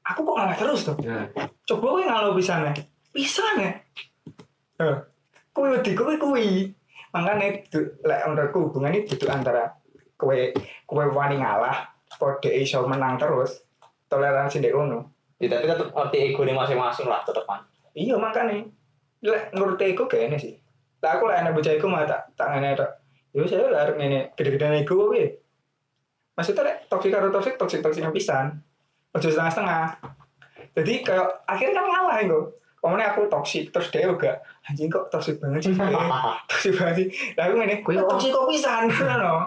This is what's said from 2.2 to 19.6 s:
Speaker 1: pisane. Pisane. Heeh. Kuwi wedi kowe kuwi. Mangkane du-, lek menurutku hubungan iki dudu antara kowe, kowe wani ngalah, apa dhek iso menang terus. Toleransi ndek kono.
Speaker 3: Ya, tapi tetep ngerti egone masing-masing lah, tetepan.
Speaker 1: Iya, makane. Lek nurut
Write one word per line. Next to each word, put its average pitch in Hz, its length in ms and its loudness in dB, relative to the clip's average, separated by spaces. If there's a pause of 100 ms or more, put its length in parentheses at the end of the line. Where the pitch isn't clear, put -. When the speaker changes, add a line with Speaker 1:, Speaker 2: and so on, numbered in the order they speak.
Speaker 1:
pisane. 170 400 0 (380)
Pisane. 277 600 0 (1080)
Heeh. 151 200 0 (540)
Kuwi 277 220 0
wedi 214 200 2
kowe 262 200 0
kuwi. 220 580 0 (380)
Mangkane 196 560 -2
du-, - 360 -4
lek 143 220 2
menurutku 151 420 0
hubungan 143 280 -2
iki 208 160 0
dudu - 200 -2
antara 120 420 0 (420)
kowe, 135 220 2 (480)
kowe 147 220 -2
wani 143 320 0
ngalah, 120 380 0 (340)
apa - 160 -4 (120)
dhek 127 220 0
iso 135 240 0
menang 131 320 0
terus. 131 480 0 (420)
Toleransi 143 540 2
ndek - 120 4
kono. 135 440 -2 (220)
Speaker 3:
Ya, 120 120 0
tapi 120 160 0
tetep 170 240 0
ngerti 143 360 0
egone 135 280 2
masing-masing 131 520 0
lah, 104 160 0
tetepan. - 380 -6 (340)
Speaker 1:
Iya, 220 220 -2
makane. 220 520 -2 (540)
Lek 220 300 0
nurut 190 280 0